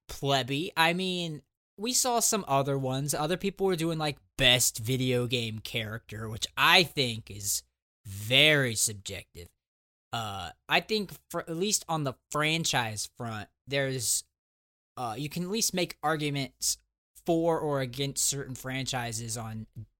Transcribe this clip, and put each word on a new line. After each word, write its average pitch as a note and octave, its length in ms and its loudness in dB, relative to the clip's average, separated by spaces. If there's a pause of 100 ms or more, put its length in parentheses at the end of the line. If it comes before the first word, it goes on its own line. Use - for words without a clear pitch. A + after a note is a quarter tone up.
plebby. C#3 680 0
I E3 180 6
mean, F3 480 -2 (360)
we A3+ 140 -2
saw B3 280 2
some G#3 280 2
other C#3 300 2
ones. C3+ 340 -2
Other D#3 240 0
people G3 300 -2
were F#3 100 2
doing, D#3+ 220 -2
like, D3+ 180 -2 (220)
best B2 400 6
video B2 480 0
game A2+ 320 -2
character, A2 680 -8
which A2 180 -6 (100)
I E3 280 8
think A#2+ 460 -4
is G2 320 -4 (440)
very B2+ 680 4
subjective. F#2+ 720 -6 (640)
Uh, G2+ 380 -6 (180)
I E3 120 4
think G#3 320 -4 (180)
for, E3+ 100 -4
at E3 160 -6
least G3 320 -2
on D#3+ 160 -2
the C3 100 -2 (160)
franchise D3 880 0
front, A2 300 -8 (180)
there's, C3 580 -2 (720)
uh, A2+ 220 -6
you C#3+ 100 -4
can E3 140 -6
at F3+ 80 -6
least A3 240 0
make F3+ 280 -2
arguments D3 760 -2 (480)
for E3 320 4
or C#3+ 220 0
against C3+ 440 -2
certain C#3 300 -2
franchises A#2+ 840 -4
on, A2 300 -8 (340)